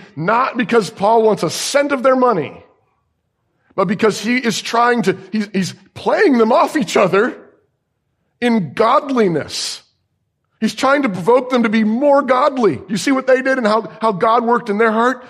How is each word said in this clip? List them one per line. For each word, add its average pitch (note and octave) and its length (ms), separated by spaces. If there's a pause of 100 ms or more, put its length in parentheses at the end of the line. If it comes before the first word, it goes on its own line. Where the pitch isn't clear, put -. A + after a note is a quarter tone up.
(160)
not A3+ 420
because A3+ 320
Paul A3 320
wants G#3+ 220
a E3+ 80
cent C#4+ 400
of C4+ 100
their C4 140
money, F3+ 500 (1080)
but F#3+ 100
because G#3 340
he A#3+ 180
is A#3 220
trying A#3+ 440
to, F3+ 120 (160)
he's, G#3+ 220
he's F#3+ 200 (200)
playing D4 460
them A3 120
off D4 240
each B3+ 220
other G3 420 (1000)
in A3+ 320
godliness. A3+ 1080 (760)
He's A3 140
trying C#4 300
to C4+ 60
provoke A#3 420
them B3 100
to A3+ 80
be A3 140
more C#4 400
godly. B3+ 680
You G3+ 80
see C#4+ 140
what C4 160
they B3+ 160
did C4 160
and A3+ 80
how, G#3 340
how A3 100
God A3 320
worked A#3 260
in G3+ 100
their A3+ 120
heart? A#3 380